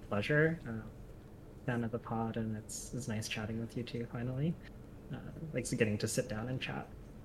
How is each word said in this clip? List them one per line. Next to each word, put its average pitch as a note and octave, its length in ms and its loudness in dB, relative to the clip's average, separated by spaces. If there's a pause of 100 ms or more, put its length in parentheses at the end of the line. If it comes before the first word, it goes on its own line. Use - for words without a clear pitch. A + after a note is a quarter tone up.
a - 60 -10
pleasure. D3+ 600 6
Uh, A#2 40 -2 (920)
fan A#2+ 200 2
of A2 60 0
the A#2 80 0
pod, A2+ 380 0
and A2 200 2
it's, - 380 -8
it's A#2 140 -2
nice A2 200 0
chatting A2+ 320 -2
with A2+ 160 -4
you B2 60 2
too, A#2 300 -2
finally. B2+ 420 2 (580)
Uh, B2+ 40 -4 (380)
like, B2+ 160 2
getting A2 280 4
to - 80 2
sit - 220 2
down A2 200 -2
and C3 120 0
chat. - 260 -2 (380)